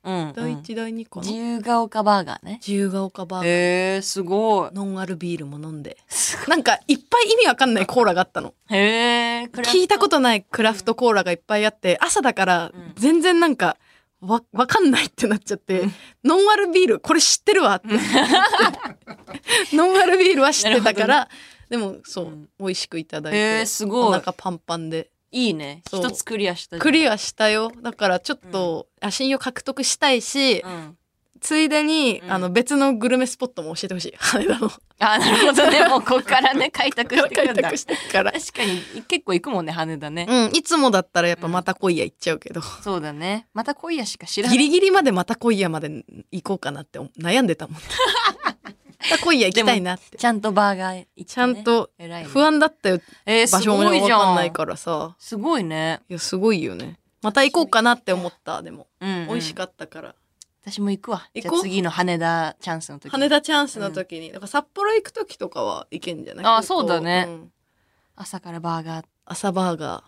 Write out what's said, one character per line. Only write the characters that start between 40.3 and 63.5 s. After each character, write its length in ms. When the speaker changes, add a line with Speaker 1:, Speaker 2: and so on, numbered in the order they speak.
Speaker 2:
ん。 60
い 60
つ 140
も 160
だ 80
っ 100
た 120
ら 60
や 60
っ 40
ぱ 100
ま 160
た 100
来 160
い 60
や 80
行 100
っ 20
ち 140
ゃ 40
う 40
け 140
ど。 80
Speaker 1:
う 20
ん。 220
そ 140
う 20
だ 120
ね。 420
ま 100
た 100
来 160
い 60
や 100
し 100
か 120
知 140
ら 60
な 60
い。 20
Speaker 2:
ギ 80
リ 60
ギ 120
リ 100
ま 100
で 80
ま 140
た 100
来 160
い 80
や 100
ま 120
で 240
行 140
こ 100
う 60
か 100
な 120
っ 20
て 160
悩 240
ん 60
で 80
た 100
も 100
ん。 60
<laughs> 20
ま 80
た 40
来 120
い 80
や 60
行 60
き 80
た 120
い 80
な 140
っ 20
て。 140
Speaker 1:
で 40
も、 40
ち 40
ゃ 80
ん 80
と 120
バ 200
ー 60
ガ 140
ー 40
行 60
っ 20
て 60
ね。 60
Speaker 2:
ち 120
ゃ 80
ん 160
と 360
Speaker 1:
偉 220
い 20
ね。 80
Speaker 2:
不 120
安 160
だ 100
っ 60
た 140
よ。 120
Speaker 1:
え 160
ー、 100
Speaker 2:
場 80
所 160
も 60
Speaker 1:
す 60
ご 60
い 80
じ 80
ゃ 60
ん。 20
Speaker 2:
わ 60
か 80
ん 40
な 100
い 40
か 140
ら 140
さ。 400
Speaker 1:
す 180
ご 220
い 60
ね。 440
Speaker 2:
い 60
や、 40
す 200
ご 160
い 80
よ 120
ね。 240
ま 100
た 140
行 80
こ 100
う 60
か 140
な 140
っ 40
て 140
思 140
っ 40
た、 200
で 80
も。 160
Speaker 1:
う 60
ん 40
う 140
ん。 40
Speaker 2:
美 60
味 140
し 60
か 100
っ 120
た 100
か 140
ら。 140
Speaker 1:
私 180
も 100
行 80
く 120
わ。 240
Speaker 2:
行 100
こ 40
う。 20
Speaker 1:
じ 60
ゃ 40
あ 40
次 180
の 80
羽 280
田 440
チ 80
ャ 80
ン 20
ス 120
の 60
時 140
に。 80
Speaker 2:
羽 80
田 140
チ 100